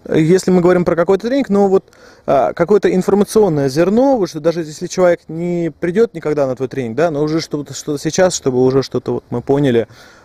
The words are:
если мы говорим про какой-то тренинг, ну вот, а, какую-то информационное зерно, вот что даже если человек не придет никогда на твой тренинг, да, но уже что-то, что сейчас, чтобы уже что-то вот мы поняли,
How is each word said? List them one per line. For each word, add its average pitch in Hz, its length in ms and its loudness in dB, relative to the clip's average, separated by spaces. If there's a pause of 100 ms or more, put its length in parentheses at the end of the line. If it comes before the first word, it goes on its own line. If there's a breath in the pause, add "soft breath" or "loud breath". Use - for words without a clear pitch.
если 175 440 2
мы 180 100 4
говорим 180 240 2
про 175 100 0
какой-то 190 320 0
тренинг, 262 220 -2
ну 202 180 2
вот, 190 160 2 (420 loud breath)
а, 131 280 2
какую-то 175 400 2
информационное 190 720 2
зерно, 208 500 2
вот 185 120 -2
что 156 100 -10
даже 165 220 -2
если 156 260 -10
человек 175 400 0
не 170 500 -4
придет 175 360 0
никогда 151 340 -2
на 131 80 -4
твой 131 140 -4
тренинг, 117 260 -8
да, 160 160 0
но 143 100 -4
уже 156 200 -2
что-то, 143 320 -10
что 147 240 -8
сейчас, 180 360 0
чтобы 127 300 0
уже 131 200 2
что-то 123 320 -6
вот 120 140 -8
мы 120 120 -6
поняли, 135 460 0 (380 loud breath)